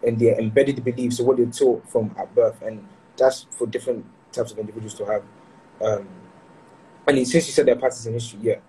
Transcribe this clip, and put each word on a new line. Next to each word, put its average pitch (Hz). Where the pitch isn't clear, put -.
in 117
their 117
embedded 123
beliefs 120
or 120
what 131
they're 120
taught 117
from 110
at 92
birth. 113
And 107
that's 131
for -
different -
types 110
of 107
individuals 107
to 104
have. 104
Um, 104
and 135
since 165
you -
said 143
there 123
are 123
patterns 123
in 113
history, 113
yeah. 113